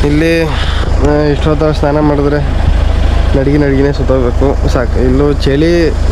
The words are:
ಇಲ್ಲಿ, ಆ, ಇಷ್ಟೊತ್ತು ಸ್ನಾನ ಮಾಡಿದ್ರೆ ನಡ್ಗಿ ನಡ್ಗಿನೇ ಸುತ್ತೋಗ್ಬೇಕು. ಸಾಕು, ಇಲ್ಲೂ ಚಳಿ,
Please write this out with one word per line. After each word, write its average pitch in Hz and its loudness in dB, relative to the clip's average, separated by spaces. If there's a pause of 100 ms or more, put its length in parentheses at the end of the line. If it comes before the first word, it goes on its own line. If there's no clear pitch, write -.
ಇಲ್ಲಿ, 160 0
ಆ, 147 0
ಇಷ್ಟೊತ್ತು 156 0
ಸ್ನಾನ 147 0
ಮಾಡಿದ್ರೆ 143 0 (960)
ನಡ್ಗಿ 143 0
ನಡ್ಗಿನೇ 139 2
ಸುತ್ತೋಗ್ಬೇಕು. 131 0
ಸಾಕು, 120 -2
ಇಲ್ಲೂ 135 2
ಚಳಿ, 156 0 (220)